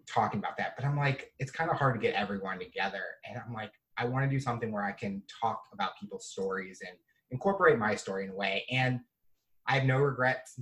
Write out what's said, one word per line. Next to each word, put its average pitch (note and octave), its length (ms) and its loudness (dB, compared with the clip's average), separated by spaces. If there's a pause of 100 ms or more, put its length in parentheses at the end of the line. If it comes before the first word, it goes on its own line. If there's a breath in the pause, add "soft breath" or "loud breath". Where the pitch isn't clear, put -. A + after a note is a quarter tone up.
talking - 320 0
about - 180 -4
that. F2+ 200 -4
But A#2+ 80 -6
I'm C#3+ 120 2
like, C#3 420 0
"It's C3+ 120 -4
kinda E3 240 0
hard C3 200 4
to G#2+ 60 -2
get A#2 140 2
everyone F#2+ 440 -2
together." F#2+ 440 -4 (260)
And G#2+ 80 -10
I'm A#2 160 -8
like, A2 200 -8 (260)
"I A#2+ 80 0
wanna C3 220 2
do C3+ 120 2
something A2+ 320 -2
where G2+ 120 -2
I G2+ 80 -2
can G2+ 300 -6 (180)
talk A2 220 0 (100)
about G2 280 -4
people's G2+ 280 -12
stories F#2+ 580 -4
and F2+ 100 -14 (340)
incorporate E3 480 4
my G#2+ 180 2
story G2 280 -4
in F#2+ 60 -8
a F#2+ 40 -10
way." G2 360 0
And B2+ 300 2 (640)
I B2+ 80 4
have C3+ 100 4
no C3 140 6
regrets B2+ 640 2